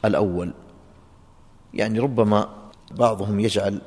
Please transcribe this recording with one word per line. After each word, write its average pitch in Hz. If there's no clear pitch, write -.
الأول. 90
يعني 110
ربما 110
بعضهم 104
يجعل 101